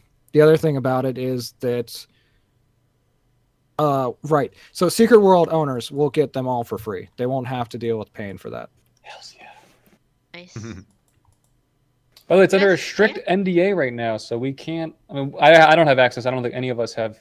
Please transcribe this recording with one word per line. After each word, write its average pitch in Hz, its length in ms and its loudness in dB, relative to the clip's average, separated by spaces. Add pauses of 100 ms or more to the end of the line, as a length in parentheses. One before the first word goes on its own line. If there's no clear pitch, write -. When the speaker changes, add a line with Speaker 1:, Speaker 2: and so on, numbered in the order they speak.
(320)
Speaker 1:
the 151 100 4
other 156 160 6
thing 151 200 -2
about 127 280 -2
it 127 120 -6
is 127 420 -8
that, 120 460 -8 (1700)
uh, 135 320 -2 (120)
right. 143 300 -2 (180)
So 175 180 -2
Secret 226 300 6
World 185 300 4
owners 143 420 -4
will 143 180 -2
get 143 240 -2
them 131 140 -6
all 123 160 -4
for 104 140 -10
free. 92 400 -12
They 123 80 -6
won't 127 220 -6
have 123 220 -8
to - 80 -14
deal 113 220 -6
with 104 140 -14
paying 98 240 -14
for - 140 -18
that. 60 180 -14 (320)
Speaker 2:
Hells - 360 -20
yeah. - 140 -20 (840)
Speaker 3:
Nice. 175 200 -20
Speaker 4:
<laughs> - 1700 -20
Speaker 2:
By 170 80 2
the 185 40 6
way, 190 60 6
it's 185 80 2
under 294 140 2
a 190 40 4
Speaker 3:
That's - 100 -2
Speaker 2:
strict 220 340 -2
Speaker 3:
fair. 440 120 -14
Speaker 2:
N 190 160 -2
D 180 180 0
A 196 140 0
right 135 180 -2
now, 117 240 -6
so 120 200 -8
we 135 160 -6
can't. 160 420 -10 (140)
I 151 40 -16
mean, 139 280 -8
I, 156 320 8
I - 20 6
don't 165 120 4
have 131 120 4
access. 123 260 0
I 127 60 -2
don't 127 100 -4
think 120 140 -6
any 127 140 -6
of 117 100 -6
us 113 140 -6
have 113 280 -8